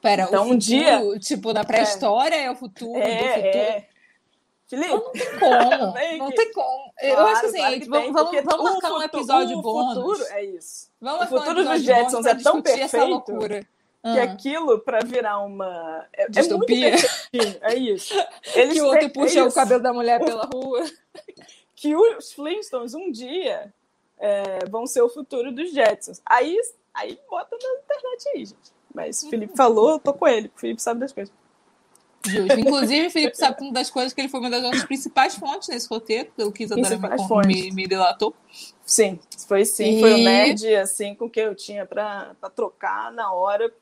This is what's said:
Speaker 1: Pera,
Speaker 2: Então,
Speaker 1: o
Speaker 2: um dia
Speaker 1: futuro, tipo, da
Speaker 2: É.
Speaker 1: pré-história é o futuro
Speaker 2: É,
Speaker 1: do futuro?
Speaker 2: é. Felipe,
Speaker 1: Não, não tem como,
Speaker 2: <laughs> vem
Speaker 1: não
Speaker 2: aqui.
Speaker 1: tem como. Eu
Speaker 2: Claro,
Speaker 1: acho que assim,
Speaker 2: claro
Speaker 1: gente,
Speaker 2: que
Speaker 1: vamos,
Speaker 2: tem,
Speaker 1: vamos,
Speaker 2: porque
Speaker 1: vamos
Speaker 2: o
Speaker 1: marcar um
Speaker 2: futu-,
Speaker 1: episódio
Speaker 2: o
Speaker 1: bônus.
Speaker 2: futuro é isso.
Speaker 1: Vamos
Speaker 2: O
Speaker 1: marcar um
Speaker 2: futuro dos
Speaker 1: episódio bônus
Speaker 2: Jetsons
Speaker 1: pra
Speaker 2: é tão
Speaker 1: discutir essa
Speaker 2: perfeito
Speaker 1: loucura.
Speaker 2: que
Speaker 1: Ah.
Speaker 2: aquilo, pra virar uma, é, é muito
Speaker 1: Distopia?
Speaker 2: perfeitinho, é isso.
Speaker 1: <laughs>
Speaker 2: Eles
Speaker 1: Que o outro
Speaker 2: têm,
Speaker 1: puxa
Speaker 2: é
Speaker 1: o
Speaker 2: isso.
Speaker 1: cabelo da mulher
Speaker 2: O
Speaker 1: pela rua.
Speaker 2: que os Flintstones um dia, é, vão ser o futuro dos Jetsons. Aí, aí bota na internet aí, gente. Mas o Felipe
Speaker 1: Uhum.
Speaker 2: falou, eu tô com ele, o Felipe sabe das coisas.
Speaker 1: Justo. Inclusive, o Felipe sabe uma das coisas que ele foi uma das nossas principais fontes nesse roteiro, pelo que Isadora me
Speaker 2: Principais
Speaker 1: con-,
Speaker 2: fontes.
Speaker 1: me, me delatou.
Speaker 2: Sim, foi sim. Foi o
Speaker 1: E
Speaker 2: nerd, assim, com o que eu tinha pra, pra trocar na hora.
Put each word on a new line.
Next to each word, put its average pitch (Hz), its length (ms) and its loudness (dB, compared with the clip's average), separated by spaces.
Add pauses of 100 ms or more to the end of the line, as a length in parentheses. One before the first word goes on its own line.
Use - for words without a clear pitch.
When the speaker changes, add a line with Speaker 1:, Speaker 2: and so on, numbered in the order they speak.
Speaker 1:
Pera, 202 220 4
Speaker 2:
Então, 202 240 2
Speaker 1:
o 254 40 4
Speaker 2:
um 247 60 4
dia 240 400 4
Speaker 1:
futuro, 208 220 -2
tipo, 220 340 -4
da 214 60 0
Speaker 2:
É. 208 40 -2
Speaker 1:
pré-história 226 720 2
é 277 160 -2
o 247 60 -6
futuro 240 420 -10
Speaker 2:
É, 226 180 0
Speaker 1:
do 247 180 0
futuro? 190 220 0
Speaker 2:
é. 208 320 -2 (800)
Felipe, 294 240 -4
Speaker 1:
Não, 427 140 0
não 508 80 -12
tem 494 260 -6
como, 247 540 4
Speaker 2:
<laughs> - 0 -
vem 311 260 -4
Speaker 1:
não 269 100 -6
Speaker 2:
aqui. 262 80 -4
Speaker 1:
tem 453 160 2
como. 269 480 -6
Eu 269 140 2
Speaker 2:
Claro, 311 140 6
Speaker 1:
acho 440 140 4
que 440 40 0
assim, 427 120 -2
Speaker 2:
claro 269 160 0
Speaker 1:
gente, 254 100 -6
Speaker 2:
que 247 60 -16
Speaker 1:
vamos, 294 140 0
Speaker 2:
tem, 269 100 -4
Speaker 1:
vamos, 320 160 2
Speaker 2:
porque 285 120 0
Speaker 1:
vamos 320 180 0
Speaker 2:
o 349 120 2
Speaker 1:
marcar 370 160 -2
um 320 140 -4
Speaker 2:
futu-, 311 140 -6
Speaker 1:
episódio 262 420 0
Speaker 2:
o - 40 -8
Speaker 1:
bônus. 240 320 -2
Speaker 2:
futuro 262 360 -4
é 202 160 -6
isso. - 420 -16 (120)
Speaker 1:
Vamos 269 160 -6
Speaker 2:
O 349 40 -4
Speaker 1:
marcar 349 140 -4
um 254 40 2
Speaker 2:
futuro 302 180 -2
dos 320 100 2
Speaker 1:
episódio 294 180 0 (100)
bônus 240 160 6
Speaker 2:
Jetsons 233 120 -2
Speaker 1:
pra 240 80 2
Speaker 2:
é 233 120 6
tão 311 180 4
Speaker 1:
discutir 277 220 2
essa 269 160 -4
Speaker 2:
perfeito 381 120 4
Speaker 1:
loucura. 208 500 -4
Speaker 2:
que - 580 -6
Speaker 1:
Ah. 247 60 4
Speaker 2:
aquilo, 269 560 -2
pra 233 200 -2
virar 233 400 -2
uma, 180 720 -10
é, - 100 0
é - 20 4
muito - 160 -4
Speaker 1:
Distopia? 247 500 4
Speaker 2:
perfeitinho, 233 720 0
é 220 160 0
isso. 214 380 -4
Speaker 1:
<laughs> - 420 -2
Speaker 2:
Eles 262 160 4
Speaker 1:
Que 320 80 2
o 294 60 2
outro 294 140 6
Speaker 2:
têm, 285 100 0
Speaker 1:
puxa 285 280 2
Speaker 2:
é 262 60 6
Speaker 1:
o - 40 4
Speaker 2:
isso. 254 60 -2
Speaker 1:
cabelo 247 280 4
da 247 100 0
mulher 240 300 2
Speaker 2:
O - 20 0
Speaker 1:
pela 226 280 -2
rua. 254 320 -4 (920)
Speaker 2:
que 294 180 -2
os 440 380 4
Flintstones 285 640 -8
um 359 180 -8
dia, 254 600 -6 (460)
é, 196 520 -2
vão 226 160 -6
ser 247 160 0
o 240 80 4
futuro 262 420 -8
dos 311 180 -6
Jetsons. 220 540 0
Aí, 277 320 2 (380)
aí - 240 -10 (100)
bota 392 340 -8
na 523 180 -6
internet 508 500 -8
aí, 285 160 -6
gente. - 260 -20 (220)
Mas 160 280 -10
o - 80 -14
Felipe 220 220 -6
Speaker 1:
Uhum. - 40 -10
Speaker 2:
falou, 233 360 6
eu 311 60 0
tô 285 160 -2
com 320 120 0
ele, 220 280 2
o - 60 -20
Felipe 233 200 -6
sabe 233 200 -4
das 269 120 -6
coisas. 202 200 -14 (920)
Speaker 1:
Justo. 196 360 2
Inclusive, 277 480 2
o - 20 -6
Felipe 311 260 -2
sabe 262 260 0
uma 277 100 -10
das 254 180 -4
coisas 262 220 -4
que - 80 -8
ele 262 80 -4
foi 269 100 -8
uma 247 120 -6
das 247 120 -2
nossas 254 220 -2
principais - 500 0
fontes 294 340 -8
nesse 240 200 -8
roteiro, 226 480 -4
pelo 208 160 -4
que 226 100 -10
Isadora 220 260 -2
me - 0 - (100)
Speaker 2:
Principais 190 240 -4
Speaker 1:
con-, 185 60 -4
Speaker 2:
fontes. 202 200 4 (160)
Speaker 1:
me, 185 80 -10
me 190 160 -6
delatou. 190 440 0 (540)
Speaker 2:
Sim, 190 320 2 (300)
foi 202 160 4
sim. 220 340 2
Foi 220 140 8
o 226 60 6
Speaker 1:
E 233 60 6
Speaker 2:
nerd, 214 520 4
assim, 202 400 -4
com 233 80 -6
o 233 60 -8
que 226 100 -2
eu 220 160 -2
tinha 202 280 -10
pra, 202 560 -8
pra 196 80 -14
trocar 208 640 -6
na 226 220 -6
hora. 202 500 0